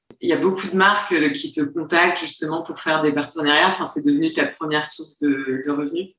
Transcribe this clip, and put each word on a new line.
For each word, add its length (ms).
il 80
y 40
a 40
beaucoup 320
de 80
marques, 360
euh, 180
qui 220
te 80
contactent 600
justement 420
pour 180
faire 220
des 100
partenariats. 560
Enfin, 160
c'est 200
devenu 280
ta 140
première 400
source 340
de, 440
de 60
revenus ? 380